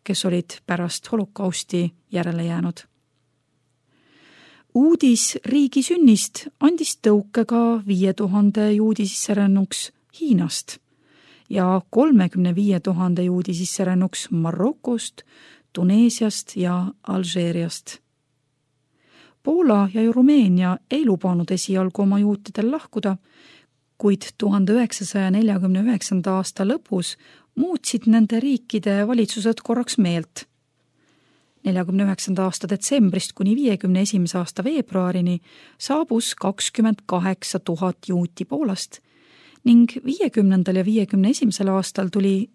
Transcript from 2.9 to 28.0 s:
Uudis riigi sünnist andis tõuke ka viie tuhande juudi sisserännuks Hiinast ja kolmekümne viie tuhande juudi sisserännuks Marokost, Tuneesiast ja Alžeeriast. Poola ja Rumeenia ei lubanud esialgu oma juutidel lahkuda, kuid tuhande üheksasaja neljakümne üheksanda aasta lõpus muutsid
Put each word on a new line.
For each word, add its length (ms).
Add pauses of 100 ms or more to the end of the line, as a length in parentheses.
Uudis 680
riigi 380
sünnist 640 (140)
andis 420
tõuke 460
ka 380
viie 280
tuhande 580
juudi 340
sisserännuks 840 (300)
Hiinast 580 (720)
ja 300 (100)
kolmekümne 640
viie 260
tuhande 420
juudi 320
sisserännuks 760
Marokost, 920 (500)
Tuneesiast 840
ja 300 (160)
Alžeeriast. 960 (1400)
Poola 520
ja 180
Rumeenia 640 (140)
ei 160
lubanud 440
esialgu 520
oma 160
juutidel 520
lahkuda, 460 (840)
kuid 240 (160)
tuhande 380
üheksasaja 540
neljakümne 520
üheksanda 560
aasta 280
lõpus 480 (420)
muutsid 500